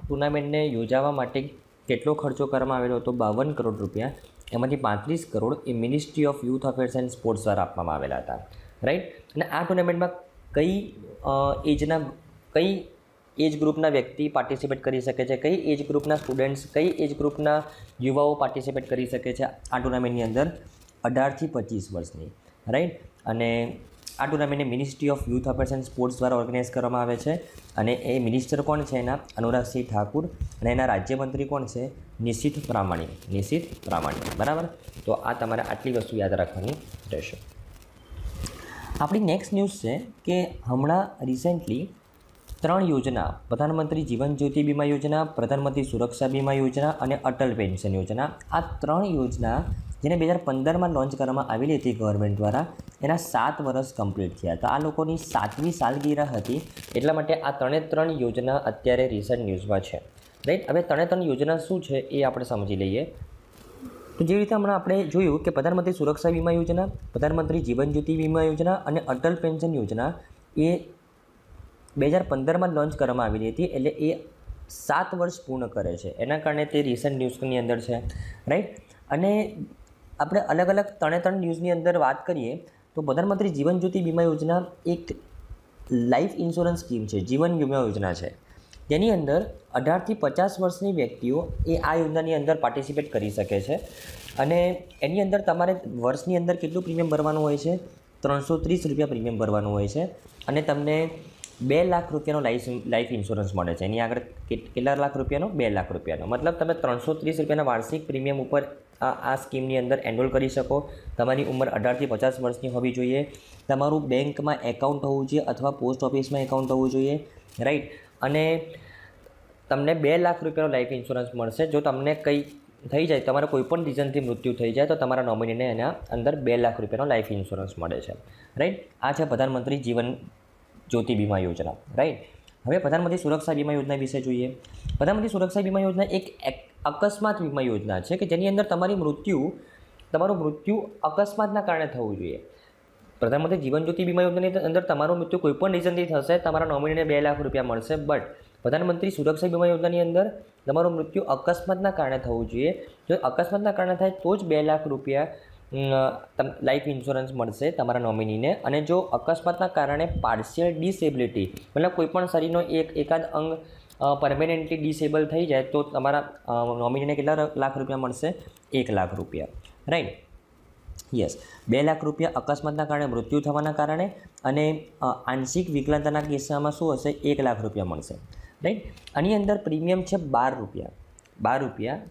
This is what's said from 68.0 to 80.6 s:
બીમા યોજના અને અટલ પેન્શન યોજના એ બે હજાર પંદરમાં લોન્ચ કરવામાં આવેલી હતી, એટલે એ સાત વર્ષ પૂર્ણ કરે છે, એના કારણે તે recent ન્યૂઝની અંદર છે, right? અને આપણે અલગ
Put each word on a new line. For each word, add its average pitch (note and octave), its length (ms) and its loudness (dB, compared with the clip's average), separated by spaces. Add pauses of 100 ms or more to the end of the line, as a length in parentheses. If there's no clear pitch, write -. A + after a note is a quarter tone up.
બીમા D#3+ 260 2
યોજના D#3+ 300 4
અને D#3 260 0
અટલ C#3 360 0
પેન્શન E3 400 0
યોજના A#2 380 0 (440)
એ E3 220 4 (1200)
બે C#3 100 4
હજાર F3 160 4
પંદરમાં E3 460 0
લોન્ચ D3+ 260 0
કરવામાં B2 320 2
આવેલી G#2+ 220 0
હતી, C3 140 -2
એટલે C#3 260 0
એ D3+ 340 -2 (460)
સાત - 460 -2
વર્ષ F3 320 -2
પૂર્ણ B2+ 200 -4
કરે F2+ 300 -4
છે, F2+ 120 -8
એના C#3+ 300 -2
કારણે D3+ 260 0
તે D3 160 2
recent C3+ 360 0
ન્યૂઝની B2+ 400 -2
અંદર A#2 220 0
છે, A#2 220 -2 (460)
right? E3+ 180 2 (440)
અને G#3 460 2 (640)
આપણે E3 200 2
અલગ F3 280 2